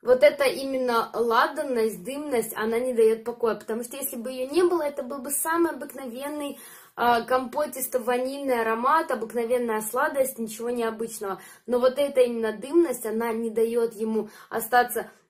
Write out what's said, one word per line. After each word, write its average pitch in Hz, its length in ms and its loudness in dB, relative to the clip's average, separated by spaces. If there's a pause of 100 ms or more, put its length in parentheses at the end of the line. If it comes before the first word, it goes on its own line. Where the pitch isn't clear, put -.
Вот 254 220 6
это 294 200 6
именно 254 680 0
ладанность, 233 880 0
дымность, 262 520 -4
она 226 240 0
не 254 140 -2
дает 220 300 4
покоя, 233 320 -2
потому 226 280 -6
что 254 140 -12
если 269 200 -8
бы 226 140 -8
ее 254 180 -6
не 330 140 4
было, 339 200 2
это 285 180 -4
был 269 180 -8
бы 269 120 -8
самый 330 400 0
обыкновенный, 277 880 -10 (360)
а, 240 260 2
компотисто-ванильный 254 1400 -2
аромат, 247 500 2
обыкновенная 226 720 -2
сладость, 262 560 0
ничего 226 320 -6
необычного. 220 720 -4 (240)
Но 240 140 0
вот 254 180 4
эта 277 240 2
именно 233 320 2
дымность, 269 520 2
она 220 280 -2
не 226 160 -2
дает 226 440 0
ему 220 360 -2 (200)
остаться 233 600 2 (200)